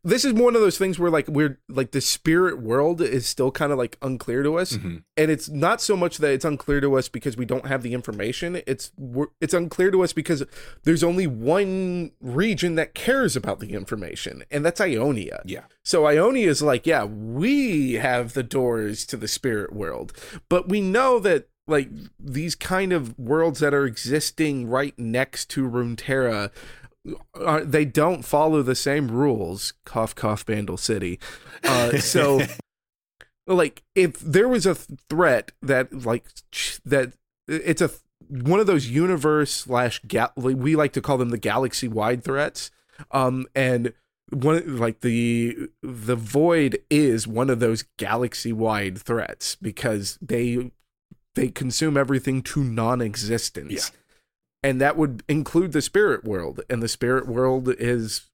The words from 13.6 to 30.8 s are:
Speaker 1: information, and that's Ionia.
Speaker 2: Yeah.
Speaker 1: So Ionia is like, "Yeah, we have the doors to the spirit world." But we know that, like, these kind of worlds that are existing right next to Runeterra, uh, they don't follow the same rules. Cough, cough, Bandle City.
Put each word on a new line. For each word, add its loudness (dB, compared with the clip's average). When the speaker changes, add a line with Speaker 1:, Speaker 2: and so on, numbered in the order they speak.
Speaker 1:
information, -10
and -4
that's 0
Ionia. -2
Speaker 2:
Yeah. -10
Speaker 1:
So 4
Ionia 4
is 2
like, 2
"Yeah, 2
we 0
have -2
the -2
doors -2
to -8
the -8
spirit -4
world." -8
But 4
we 2
know 4
that, 2
like, 2
these -6
kind -2
of -2
worlds 0
that 2
are 2
existing -2
right -2
next -4
to -2
Runeterra, -2
uh, 0
they 2
don't 2
follow 4
the 2
same 0
rules. 0
Cough, -4
cough, -2
Bandle -4
City. -4